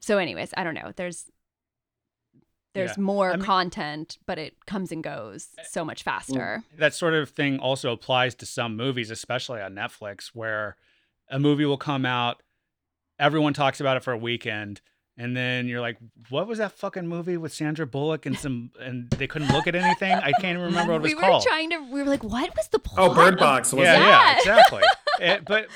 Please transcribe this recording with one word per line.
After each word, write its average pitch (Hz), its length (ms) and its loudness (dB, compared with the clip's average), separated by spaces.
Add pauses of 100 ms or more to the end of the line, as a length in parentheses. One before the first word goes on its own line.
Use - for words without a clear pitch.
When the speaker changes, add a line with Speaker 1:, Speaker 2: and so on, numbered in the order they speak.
Speaker 1:
so 202 180 0
anyways, 120 380 -6
I 185 80 -4
don't 160 100 -6
know. - 220 -12
There's, 180 340 -12 (1400)
there's 190 220 -4
Speaker 2:
Yeah. 196 60 -2
Speaker 1:
more 196 300 2
Speaker 2:
I 185 40 -2
mean 190 80 -4
Speaker 1:
content, 175 840 -4
but 156 120 -8
it - 280 -14
comes 190 260 -8
and 160 100 -8
goes 135 460 -12 (160)
so 175 200 -6
much 131 180 -10
faster. 226 640 -6 (140)
Speaker 2:
That 151 160 2
sort 165 200 -2
of 151 140 -2
thing 139 300 -2
also 131 340 -4
applies 127 440 -2
to - 100 -16
some 117 300 -6
movies, 120 340 -4
especially 120 500 -8
on 95 140 -10
Netflix, 104 540 -12
where 107 480 -8 (520)
a 135 100 -6
movie 147 280 2
will 139 100 0
come 135 300 -4
out, 123 360 -2 (760)
everyone 147 340 2
talks 135 280 0
about 131 180 0
it 123 40 -14
for 127 120 -6
a 110 40 -6
weekend, 110 640 -6 (380)
and 123 180 -6
then 123 320 -4
you're 120 140 -6
like, 117 160 -6 (320)
"What 156 160 -2
was 226 100 -8
that 214 160 -4
fucking 190 340 -8
movie 170 300 -6
with 160 160 -8
Sandra 151 340 -4
Bullock 147 380 -4
and 135 140 -4
some, 120 320 -8 (100)
and 123 300 -8
they 135 160 -2
couldn't 143 260 0
look 139 140 2
at 170 80 0
anything?" 185 400 0
I 143 180 0
can't 180 240 0
even 180 60 -6
remember 170 300 0
what 160 80 0
it - 20 -6
was 156 80 0
Speaker 1:
We 214 60 0
were 320 40 -6
Speaker 2:
called. 175 220 6
Speaker 1:
trying 320 280 0
to, 339 80 -4 (140)
we 277 100 -2
were 277 60 -2
like, 277 160 0
"What 240 320 -4
was 640 120 -6
the - 100 0 (180)
Speaker 3:
Oh, 185 140 8
Speaker 1:
plot - 40 0
Speaker 3:
Bird 180 200 8
Speaker 1:
of" 180 60 -2
Speaker 3:
Box 135 340 4
was 151 100 4
Speaker 2:
Yeah, 170 120 8
Speaker 3:
it? - 40 8
Speaker 2:
yeah, - 60 8 (240)
Speaker 1:
Yeah. 269 80 4
Speaker 2:
exactly. - 500 8
Speaker 1:
<laughs> 784 40 6 (280)
Speaker 2:
It, 175 240 0
but, 214 320 -2